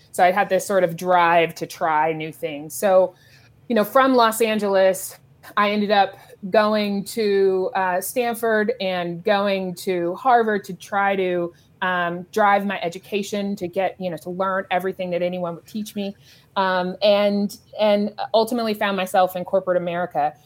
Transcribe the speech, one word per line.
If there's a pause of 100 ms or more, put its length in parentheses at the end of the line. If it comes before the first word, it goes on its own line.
(140)
So
I
had
this
sort
of
drive
to
try
new
things.
So, (540)
you
know,
from
Los
Angeles, (380)
I
ended
up (320)
going
to,
uh,
Stanford
and
going
to
Harvard
to
try
to, (280)
um, (100)
drive
my
education
to
get,
you
know,
to
learn
everything
that
anyone
would
teach
me, (440)
um,
and, (220)
and (200)
ultimately
found
myself
in
corporate
America. (120)